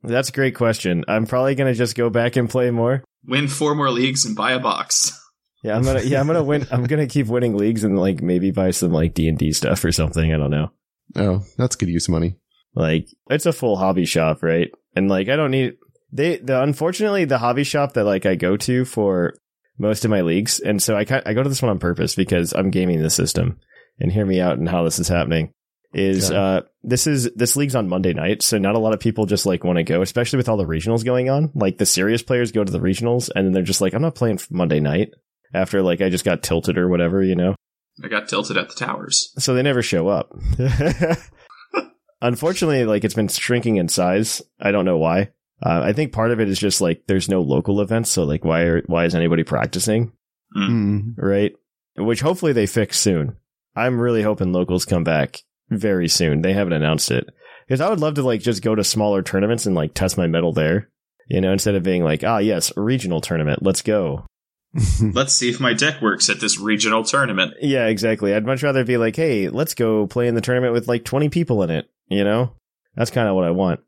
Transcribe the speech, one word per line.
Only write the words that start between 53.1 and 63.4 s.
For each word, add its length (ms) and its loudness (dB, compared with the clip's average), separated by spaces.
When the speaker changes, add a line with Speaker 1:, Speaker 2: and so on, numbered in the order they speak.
Speaker 1:
I'm 260 0
really 220 2
hoping 300 0
locals 320 0
come 180 0
back 380 0
very 400 0
soon. 340 2
They 100 2
haven't 220 0
announced 360 0
it. 160 0
'Cause 120 0
I 100 0
would 100 0
love 140 0
to, 80 -2
like, 180 0
just 220 -2
go 120 2
to 100 0
smaller 380 2
tournaments 440 0
and, 80 2
like, 200 -2
test 240 0
my 100 2
mettle 240 2
there, 380 0
you 120 0
know, 120 2
instead 220 0
of 80 0
being 220 0
like, 180 0
"Ah, 160 0
yes, 380 0
a 40 -6
regional 400 -2
tournament. 420 -2